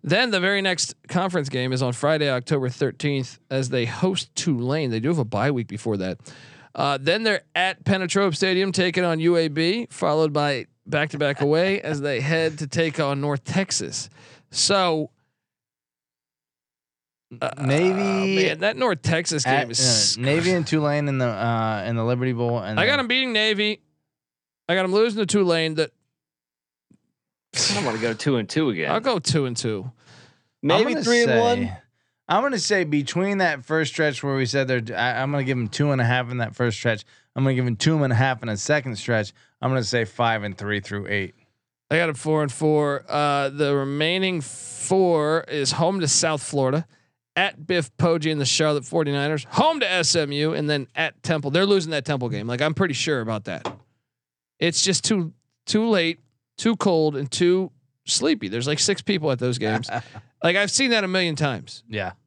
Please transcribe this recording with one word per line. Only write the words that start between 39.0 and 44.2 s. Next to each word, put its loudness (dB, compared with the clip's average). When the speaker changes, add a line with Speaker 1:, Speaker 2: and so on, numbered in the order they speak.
Speaker 2:
I'm 0
gonna 0
say 0
five 0
and -8
three -2
through -8
eight. -4
Speaker 1:
I 0
got 0
'em -6
four 0
and -4
four. 0
Uh, 0
the 0
remaining -2